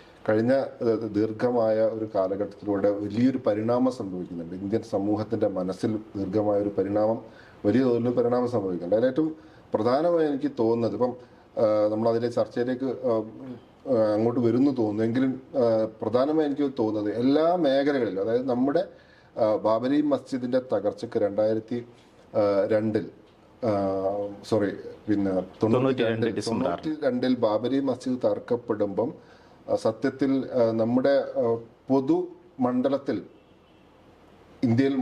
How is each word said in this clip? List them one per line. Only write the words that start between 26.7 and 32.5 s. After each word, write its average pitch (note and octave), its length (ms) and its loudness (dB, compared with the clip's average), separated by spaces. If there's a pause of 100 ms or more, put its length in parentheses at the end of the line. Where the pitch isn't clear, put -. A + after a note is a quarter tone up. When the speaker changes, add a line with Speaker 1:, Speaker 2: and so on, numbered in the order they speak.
Speaker 1:
തൊണ്ണൂറ്റിരണ്ടിൽ C3+ 500 0 (120)
ബാബരി A#2 320 2 (120)
മസ്ജിദ് B2+ 360 -2
തകർക്കപ്പെടുമ്പം, G#2+ 840 -2 (580)
ആ, G#2+ 60 0 (100)
സത്യത്തിൽ, C3+ 460 0 (280)
ആ, - 20 6 (200)
നമ്മുടെ, B2+ 340 2 (260)
ആ, B2 40 2 (440)
പൊതുമണ്ഡലത്തിൽ F3+ 1300 0 (1500)